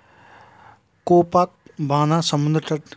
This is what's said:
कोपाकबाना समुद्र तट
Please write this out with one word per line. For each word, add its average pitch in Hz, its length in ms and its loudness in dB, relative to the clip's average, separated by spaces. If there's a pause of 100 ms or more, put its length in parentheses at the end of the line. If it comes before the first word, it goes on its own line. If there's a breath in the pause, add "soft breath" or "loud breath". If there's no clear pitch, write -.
(1080 loud breath)
कोपाकबाना 170 1120 0
समुद्र 156 560 -2
तट - 200 -16